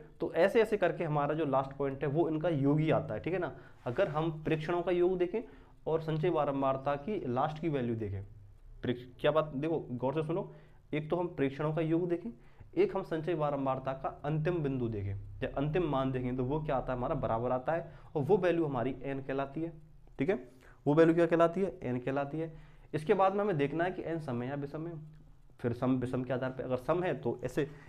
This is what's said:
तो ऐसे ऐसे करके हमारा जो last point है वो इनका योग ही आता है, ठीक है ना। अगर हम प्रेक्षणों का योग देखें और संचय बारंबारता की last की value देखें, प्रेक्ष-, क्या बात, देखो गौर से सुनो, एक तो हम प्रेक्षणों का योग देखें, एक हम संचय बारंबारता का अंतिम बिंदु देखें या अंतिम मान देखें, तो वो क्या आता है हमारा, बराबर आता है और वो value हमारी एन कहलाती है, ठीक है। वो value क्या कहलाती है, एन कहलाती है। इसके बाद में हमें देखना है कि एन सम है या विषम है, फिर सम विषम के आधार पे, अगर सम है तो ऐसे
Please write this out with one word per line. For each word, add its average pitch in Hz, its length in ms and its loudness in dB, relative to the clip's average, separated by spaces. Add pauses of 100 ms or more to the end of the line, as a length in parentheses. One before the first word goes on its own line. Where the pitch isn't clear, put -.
(200)
तो - 140 -2
ऐसे 196 280 6
ऐसे 208 140 2
करके 170 280 0
हमारा 147 300 2
जो 160 120 0
last 135 300 0
point 139 260 -2
है 151 80 0
वो 156 180 2
इनका 156 200 0
योग 143 320 4
ही 156 120 2
आता 110 220 0
है, 104 60 -6
ठीक 156 120 -4
है 185 80 0
ना। 156 140 -4 (320)
अगर 127 220 2
हम 156 220 0 (140)
प्रेक्षणों 170 380 0
का 185 100 0
योग 180 260 4
देखें 180 240 0 (440)
और 160 160 2
संचय 156 300 0
बारंबारता 139 640 2
की 196 320 -4
last 147 320 0
की 170 80 -2
value 123 280 0
देखें, 98 260 -4 (600)
प्रेक्ष-, 120 240 -2 (140)
क्या 147 100 4
बात, 156 240 2
देखो 151 240 0 (140)
गौर 127 220 -2
से 160 80 0
सुनो, 165 280 -2 (440)
एक 151 160 -2
तो 175 60 2
हम 180 180 0
प्रेक्षणों 139 380 0
का 170 100 0
योग 165 260 2
देखें, 175 220 -2 (440)
एक 208 220 4
हम 285 80 -2
संचय 165 320 -2
बारंबारता 135 580 0
का - 140 -6 (160)
अंतिम 156 380 0
बिंदु 131 260 0
देखें 101 260 -4 (280)
या 127 140 -2
अंतिम 151 320 0
मान 135 240 0
देखें, 127 240 -2
तो 131 80 0
वो 143 160 -2
क्या 151 160 -2
आता 131 160 -2
है 123 60 -4
हमारा, 135 180 -2
बराबर 120 360 0
आता 131 200 0
है 170 200 -4 (240)
और 147 60 2
वो 170 160 6
value 170 280 2
हमारी 135 280 -2 (100)
एन 135 180 -4
कहलाती 135 380 -4
है, 165 120 -6 (460)
ठीक 147 120 2
है। 226 80 2 (480)
वो 143 80 6
value 165 200 8
क्या 170 120 6
कहलाती 170 340 4
है, 190 220 -2
एन 123 180 -2
कहलाती 139 380 -4
है। 160 140 -6 (420)
इसके 156 200 2
बाद 190 200 4
में 208 60 2
हमें 202 160 2
देखना 143 280 2
है 185 60 0
कि 185 140 -8
एन 165 160 -4
सम 120 220 -4
है 123 60 -4
या 139 80 -4
विषम 147 300 -6
है, 170 80 -8 (640)
फिर 117 140 0
सम 131 220 2
विषम 127 280 -2
के 131 80 -4
आधार 127 180 -2
पे, - 120 -8
अगर 127 160 0
सम 170 240 0
है 175 140 0
तो 120 280 -2
ऐसे 147 240 -2 (200)